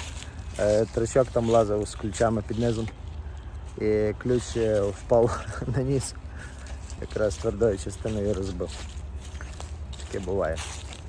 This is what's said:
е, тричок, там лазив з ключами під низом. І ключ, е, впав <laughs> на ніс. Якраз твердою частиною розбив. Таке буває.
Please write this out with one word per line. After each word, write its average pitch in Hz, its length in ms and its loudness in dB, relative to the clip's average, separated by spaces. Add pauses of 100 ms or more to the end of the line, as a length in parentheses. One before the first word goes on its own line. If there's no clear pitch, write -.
(580)
е, 107 260 6
тричок, 117 440 4
там 117 220 2
лазив 107 380 6
з - 60 -10
ключами 110 540 2
під 110 100 -2
низом. 113 300 2 (920)
І 107 320 4 (100)
ключ, 123 340 2
е, 110 240 4
впав 113 680 4 (100)
<laughs> 123 200 -2
на 135 60 2
ніс. 131 320 0 (840)
Якраз 107 360 0
твердою 107 420 2
частиною 107 560 -2
розбив. 92 360 -2 (1400)
Таке 98 180 -6
буває. 90 320 0 (520)